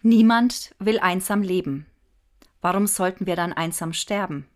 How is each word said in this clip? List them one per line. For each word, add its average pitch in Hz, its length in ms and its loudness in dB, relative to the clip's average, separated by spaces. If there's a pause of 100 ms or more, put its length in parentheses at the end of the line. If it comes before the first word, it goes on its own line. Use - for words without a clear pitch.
Niemand 226 760 4
will 220 200 0
einsam 185 420 -2
leben. 175 440 -4 (760)
Warum 196 260 0
sollten 185 380 -2
wir 175 100 -2
dann 175 180 -4
einsam 165 400 -6
sterben? 175 640 -6